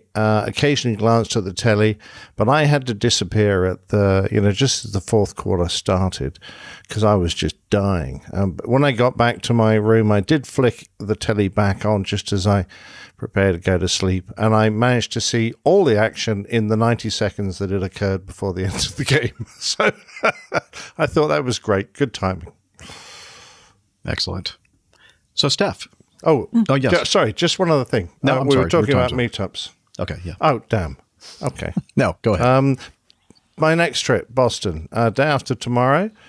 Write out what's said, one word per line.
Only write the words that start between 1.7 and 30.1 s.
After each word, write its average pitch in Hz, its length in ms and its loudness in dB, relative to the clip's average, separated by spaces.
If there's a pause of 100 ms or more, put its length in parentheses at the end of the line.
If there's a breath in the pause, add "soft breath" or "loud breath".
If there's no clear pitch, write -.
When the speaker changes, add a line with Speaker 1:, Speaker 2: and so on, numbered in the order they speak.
Speaker 1:
but 107 140 2
I 151 160 4
had 143 220 2
to 120 60 -4
disappear 104 720 2
at - 240 -4
the, 98 400 2
you 107 120 2
know, 101 100 4
just 127 340 0
as 104 60 -12
the 98 100 -4
fourth 104 360 0
quarter 87 320 -2
started, 92 680 -2 (520 loud breath)
'cause 107 140 -4
I 107 120 4
was 85 180 2
just - 220 -4 (140)
dying. 92 520 -2 (120)
Um, 95 180 0
but - 160 -10
when 131 160 2
I 143 80 2
got 120 260 0
back 120 260 0
to - 100 -2
my 110 220 4
room, 110 360 4
I 104 80 4
did 139 260 0
flick - 520 -2
the 104 180 -4
telly 104 320 0
back 101 380 -2
on 107 180 0
just - 300 -6
as 95 120 -2
I 101 200 2 (500 loud breath)
prepared 98 400 0
to 85 60 -8 (100)
go 92 60 4
to 90 100 -2
sleep, 92 500 -2
and 110 160 2
I 110 160 4
managed 117 440 0
to 117 80 -4
see 117 320 -2 (100)
all 185 220 4
the 113 120 4
action 104 520 -2
in 113 180 0
the 110 100 2
ninety 113 320 0
seconds 101 500 -4
that 98 100 -4
had 95 140 -2
occurred 95 420 -4
before 95 280 -6
the 92 100 -4
<laughs> - 20 -2
end 92 100 -4 (100)
of - 120 -10
the - 80 -6
game. - 460 -2
<laughs> - 80 -20
So - 320 -2 (320)
<laughs> - 760 -6
I 151 80 0
thought 151 220 2
that 151 180 0
was 120 140 -2
great. 101 340 -2
Good 135 200 -2
timing. 92 380 -6 (1500 loud breath)
Speaker 2:
Excellent. - 520 -8 (760 soft breath)
So, - 160 0
Steph. - 380 -2 (360)
Speaker 1:
Oh, 147 260 2 (180)
Speaker 2:
Oh, 131 80 2
yes. 131 160 2
Speaker 1:
ju-, 165 140 2
sorry, 139 280 2
just - 260 0
one 180 120 2
other 139 140 2
thing. 95 240 -2 (140)
Speaker 2:
No, 135 140 2
Speaker 1:
Uh, 131 40 0
Speaker 2:
I'm 139 60 0
Speaker 1:
we 143 60 4
Speaker 2:
sorry. 131 120 4
Speaker 1:
were - 40 -2
talking 175 200 2
Speaker 2:
Your 139 100 2
Speaker 1:
about 123 120 0
Speaker 2:
time's 120 280 -4
up. 98 120 -6
Speaker 1:
meetups. - 180 -12 (300)
Speaker 2:
Okay, - 240 -6